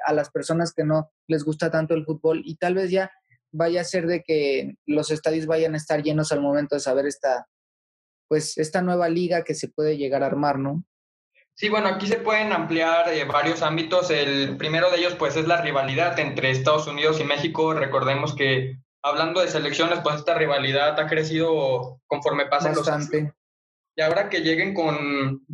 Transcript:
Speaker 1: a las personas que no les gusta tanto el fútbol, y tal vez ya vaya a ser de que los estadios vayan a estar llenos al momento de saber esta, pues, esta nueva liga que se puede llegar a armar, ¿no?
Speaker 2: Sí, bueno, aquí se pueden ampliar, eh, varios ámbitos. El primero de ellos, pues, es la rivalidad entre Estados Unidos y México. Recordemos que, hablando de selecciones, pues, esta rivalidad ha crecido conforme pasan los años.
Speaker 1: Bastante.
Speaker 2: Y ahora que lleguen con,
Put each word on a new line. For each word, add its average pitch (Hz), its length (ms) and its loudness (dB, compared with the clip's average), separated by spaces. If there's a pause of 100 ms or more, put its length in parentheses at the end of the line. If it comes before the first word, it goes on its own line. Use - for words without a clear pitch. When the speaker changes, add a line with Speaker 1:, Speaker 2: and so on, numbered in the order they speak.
Speaker 1:
a 151 80 2
las 147 160 -2
personas 165 420 -2
que 160 120 -2
no 156 260 0 (180)
les 156 160 0
gusta 156 260 -2
tanto 160 220 0
el 160 140 -2
fútbol, 160 400 0
y 160 100 -10
tal 180 200 0
vez 190 140 -2
ya 190 220 0 (400)
vaya 170 300 2
a - 100 -6
ser 170 140 0
de 170 160 0
que 139 540 0 (100)
los 151 240 0
estadios 156 340 0
vayan 160 300 2
a - 20 -2
estar 151 260 -2
llenos 151 300 2
al 143 80 0
momento 143 360 0
de 139 40 -2
saber 139 240 0
esta, 135 420 -2 (800)
pues, 151 300 -2
esta 156 240 0
nueva 180 300 2
liga 170 340 0
que 156 100 -4
se 151 140 -8
puede 151 300 -2
llegar 139 240 0
a 135 40 0
armar, 139 320 0
¿no? 139 240 -4 (760)
Speaker 2:
Sí, 208 120 -2
bueno, 208 180 2
aquí 196 220 -2
se 220 80 2
pueden 214 360 0
ampliar, 165 600 2
eh, 151 120 0
varios 151 380 0
ámbitos. 165 480 0
El 139 460 0
primero 160 340 2
de 175 80 2
ellos, 175 180 0
pues, 147 200 0
es 156 100 0
la 170 160 2
rivalidad 143 560 0
entre 135 320 0
Estados 151 380 2
Unidos 151 320 0
y 147 40 -2
México. 156 500 0
Recordemos 139 600 0
que, 131 460 0 (240)
hablando 160 360 0
de 175 60 4
selecciones, 156 560 0
pues, 151 140 0
esta 165 180 0
rivalidad 143 640 2
ha 151 80 0
crecido 156 1040 0
conforme 143 380 -2
pasan 151 280 0
los 151 140 0
años. 147 200 -2
Speaker 1:
Bastante. 151 260 -2 (600)
Speaker 2:
Y 160 60 -2
ahora 175 280 2
que 180 100 -2
lleguen 165 340 0
con, 143 800 -2